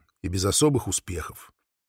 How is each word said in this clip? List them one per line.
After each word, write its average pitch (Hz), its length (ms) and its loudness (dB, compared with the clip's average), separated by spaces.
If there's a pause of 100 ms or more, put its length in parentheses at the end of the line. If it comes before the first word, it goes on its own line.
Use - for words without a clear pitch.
(240)
и 90 40 -4
без 92 180 -2
особых 139 420 4
успехов. - 680 -8 (360)